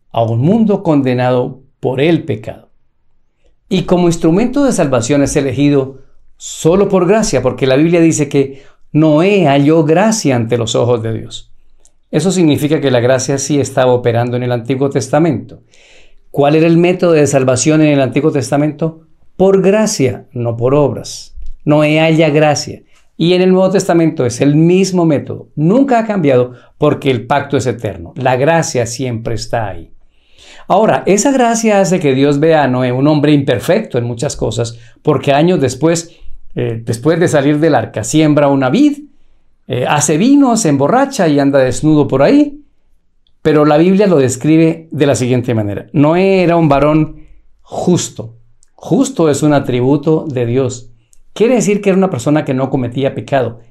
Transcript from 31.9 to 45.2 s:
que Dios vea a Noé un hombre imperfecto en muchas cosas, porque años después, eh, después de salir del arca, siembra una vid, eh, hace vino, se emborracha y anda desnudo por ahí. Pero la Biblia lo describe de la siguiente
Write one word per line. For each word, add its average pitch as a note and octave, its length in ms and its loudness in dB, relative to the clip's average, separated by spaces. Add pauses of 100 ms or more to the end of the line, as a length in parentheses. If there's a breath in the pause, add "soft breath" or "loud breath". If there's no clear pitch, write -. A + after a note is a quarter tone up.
que C#3 140 0
Dios C#3+ 260 2
vea D#3 240 4
a C3+ 40 0
Noé B2+ 240 -2
un C3+ 160 0
hombre D3+ 240 2
imperfecto C#3+ 680 0
en A#2 60 -2
muchas A#2+ 320 -6
cosas, A#2 420 -6 (240 loud breath)
porque D3 320 0
años E3 260 2
después, D#3+ 560 -2 (380 soft breath)
eh, A#2 300 -6
después B2+ 360 -2
de E3+ 80 2
salir D3 320 0
del D#3 160 2
arca, A#2 280 -4
siembra D3+ 460 2
una C3+ 200 0
vid, C#4+ 360 0 (640)
eh, B2 200 -4
hace D3+ 300 0
vino, C4 400 4
se F3 120 0
emborracha F3+ 580 0
y C#3+ 120 2
anda C#3 200 2
desnudo C#3+ 480 2
por C3+ 160 0
ahí. C#4+ 360 2 (800)
Pero D3+ 240 2
la D3+ 120 4
Biblia F#3+ 300 2
lo F3 100 2
describe D#3+ 720 0
de D3 140 -2
la C3+ 100 2
siguiente B2 380 -2